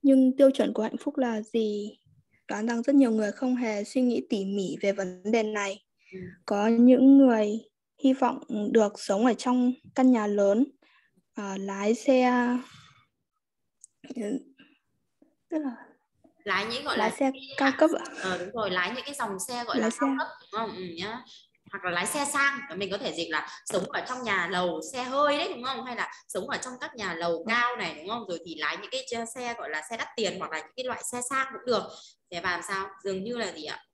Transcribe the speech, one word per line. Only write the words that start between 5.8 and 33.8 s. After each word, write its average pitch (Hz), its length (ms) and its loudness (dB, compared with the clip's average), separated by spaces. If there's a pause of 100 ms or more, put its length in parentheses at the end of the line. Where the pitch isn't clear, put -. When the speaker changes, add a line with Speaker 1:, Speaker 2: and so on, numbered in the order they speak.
Speaker 2:
Ừ. 190 80 -14 (260)
Speaker 1:
Có 208 220 0
những 254 500 10
người 226 520 6 (280)
hy 262 160 4
vọng 262 300 0 (280)
được 208 280 4
sống 208 260 0
ở 240 80 4
trong 247 400 2 (220)
căn 254 160 6
nhà 214 160 4
lớn, 202 380 4 (720)
ờ, 196 220 -8
lái 196 380 0
xe, 247 520 4 (1700)
ừ, 233 60 -6 (1300)
tức 320 80 -4
là 269 180 -4 (680)
Speaker 2:
Lái 202 220 -2
những 240 180 -6
gọi 254 140 -2
Speaker 1:
lái 220 120 2
Speaker 2:
là - 60 -6
Speaker 1:
xe 269 160 2
Speaker 2:
cái - 100 -12 (160)
Speaker 1:
cao 277 200 2
cấp 311 220 6
ạ. - 60 -10 (160)
Speaker 2:
Ờ, 185 160 -4
đúng 180 180 -10
rồi, 208 160 -2
lái 180 240 0
những 254 100 -10
cái 285 100 -10
dòng 202 240 -6
xe 240 240 -6
gọi 233 160 -2
Speaker 1:
Lái 220 100 2
Speaker 2:
là - 100 -6
cao 277 100 2
Speaker 1:
xe. 269 100 0
Speaker 2:
cấp, 311 80 -2 (140)
đúng - 180 -8
không? 214 160 -6
Ừ, 185 80 -10 (140)
nhá. 220 260 -10 (480)
Hoặc 196 140 -12
là 180 60 -2
lái 175 140 -2
xe 285 200 -2
sang, 277 340 0 (180)
mình 190 140 -4
có 208 60 -4
thể 208 200 -6
dịch 165 120 -4
là 156 180 -2 (180)
sống 185 260 -4
ở - 160 -4
trong 254 160 -8
nhà 190 240 0
lầu 180 340 -2 (120)
xe 254 100 -6
hơi 285 340 2
đấy, 359 160 -4
đúng 240 100 -10
không? 254 220 -6
Hay 247 100 -8
là 185 160 -6 (160)
sống 196 220 -8
ở 196 80 -4
trong 254 240 -10
các 302 140 -12
nhà 196 180 -6
lầu 170 180 -2
Speaker 1:
Vâng. 165 160 -4
Speaker 2:
cao 240 280 0
này, 170 200 -6
đúng 160 140 -14
không? 226 200 -8
Rồi 170 160 -6
thì 160 100 -12
lái 151 220 -4
những 202 140 -12
cái 262 160 -6
che-, 233 180 -6
xe 240 320 -8
gọi 147 120 -12
là 156 200 -6
xe 226 80 -8
đắt 285 180 -8
tiền 185 240 -2
hoặc 156 120 -8
là 160 60 -6
những - 180 -12
cái 254 100 -8
loại - 260 -8
xe 247 180 -6
sang 269 240 -2
cũng - 120 -14
được. 214 180 0 (480)
Thế 170 100 -8
bà 180 100 -2
làm 170 160 -4
sao? 196 200 -6 (160)
Dường 190 200 -4
như 240 140 -6
là 190 160 -4
gì 156 100 -12
ạ? - 300 -12